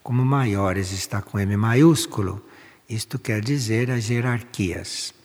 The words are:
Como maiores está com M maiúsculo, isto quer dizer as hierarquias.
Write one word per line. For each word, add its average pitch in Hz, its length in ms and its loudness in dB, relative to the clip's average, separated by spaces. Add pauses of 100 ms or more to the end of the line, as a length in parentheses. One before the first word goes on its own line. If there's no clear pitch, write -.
Como 127 240 0
maiores 98 640 0
está 98 300 -4
com - 180 -6
M 101 160 0
maiúsculo, 113 880 2 (460)
isto 110 280 -6
quer 107 240 -2
dizer 120 480 0
as 117 200 -2
hierarquias. 117 1040 -2 (120)